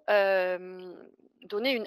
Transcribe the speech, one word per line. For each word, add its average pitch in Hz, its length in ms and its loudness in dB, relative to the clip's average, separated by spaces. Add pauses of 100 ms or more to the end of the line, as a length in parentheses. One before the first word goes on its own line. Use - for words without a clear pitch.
hem, 185 880 0 (460)
donner 233 320 -2
une 220 120 -4